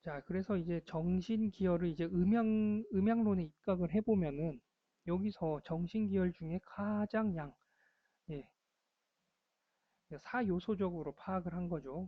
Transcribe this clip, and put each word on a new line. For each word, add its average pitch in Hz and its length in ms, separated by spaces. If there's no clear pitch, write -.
자, 147 240
그래서 190 320
이제 170 280
정신기혈을 180 1040
이제 165 160
음양, 214 800
음양론에 208 500
입각을 175 500
해보면은 165 640
여기서 175 580
정신기혈 185 680
중에 165 300
가장 208 720
양, 147 180
예, 147 180
사요소적으로 180 920
파악을 180 400
한 175 140
거죠. 156 400